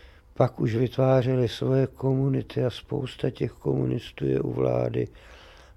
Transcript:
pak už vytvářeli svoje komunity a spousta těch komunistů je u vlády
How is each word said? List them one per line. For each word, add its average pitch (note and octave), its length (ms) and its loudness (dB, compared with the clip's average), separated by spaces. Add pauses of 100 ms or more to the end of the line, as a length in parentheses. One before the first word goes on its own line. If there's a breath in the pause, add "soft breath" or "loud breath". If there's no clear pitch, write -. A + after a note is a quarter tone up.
(340 loud breath)
pak - 260 2
už A#2 160 0
vytvářeli B2+ 720 2
svoje C3 380 0
komunity C3 760 0
a B2+ 60 0
spousta B2+ 600 -6
těch B2 220 -4
komunistů B2+ 760 -2
je C2+ 140 2
u - 120 -2
vlády B1 560 0 (680 loud breath)